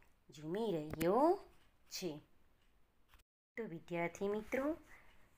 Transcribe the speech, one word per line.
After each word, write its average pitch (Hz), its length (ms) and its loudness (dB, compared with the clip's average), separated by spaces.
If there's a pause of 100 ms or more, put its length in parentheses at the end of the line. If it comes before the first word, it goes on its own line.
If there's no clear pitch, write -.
(360)
ઝૂમી 190 340 -2
રહ્યો 170 680 4 (500)
છે. 156 300 -6 (1400)
તો 233 60 -6
વિદ્યાર્થી 170 640 -4
મિત્રો, 247 500 0 (600)